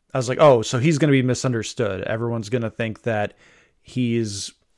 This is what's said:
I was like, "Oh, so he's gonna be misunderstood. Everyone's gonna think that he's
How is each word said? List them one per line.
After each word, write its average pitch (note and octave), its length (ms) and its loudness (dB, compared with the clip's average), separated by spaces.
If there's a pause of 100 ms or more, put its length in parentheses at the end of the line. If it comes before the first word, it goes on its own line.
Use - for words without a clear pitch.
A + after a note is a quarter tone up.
(120)
I C3+ 60 -2
was A#2+ 100 -2
like, B2+ 120 -2
"Oh, C3+ 220 8
so B2+ 160 -2
he's D3 200 2
gonna D3+ 140 4
be C3 100 4
misunderstood. A#2 800 -4
Everyone's A2+ 460 -6
gonna A#2 220 -4
think A2+ 320 -6
that G#2+ 320 -4 (480)
he's A#2 680 -4 (260)